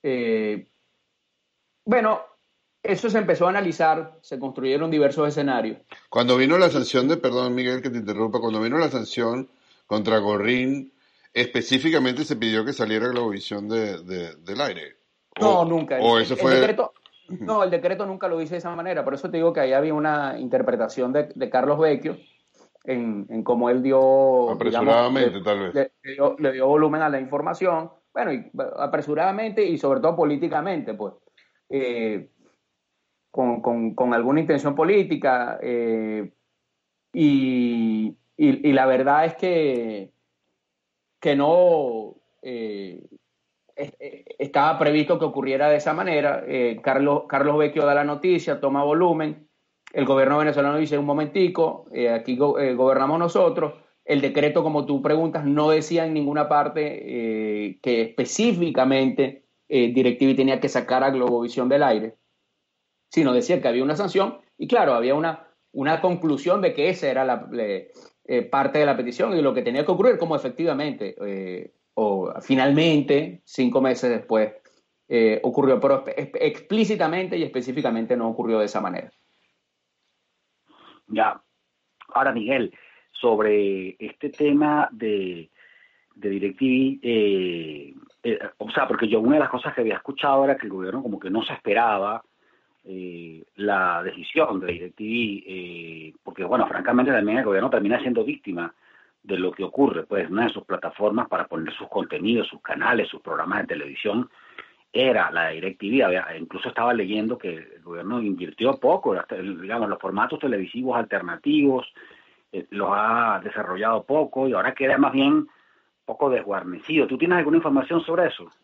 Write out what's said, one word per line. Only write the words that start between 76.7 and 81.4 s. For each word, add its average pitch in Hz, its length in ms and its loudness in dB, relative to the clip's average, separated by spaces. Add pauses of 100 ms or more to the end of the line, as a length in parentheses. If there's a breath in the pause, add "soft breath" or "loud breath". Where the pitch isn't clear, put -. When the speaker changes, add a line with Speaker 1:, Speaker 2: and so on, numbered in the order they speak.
Speaker 1:
y 165 60 0
específicamente 123 720 -2
no 113 140 -2
ocurrió 113 280 -2
de 107 80 2
esa 101 140 -4
manera. 90 320 -8 (2000 soft breath)
Speaker 3:
Ya. - 300 0 (760)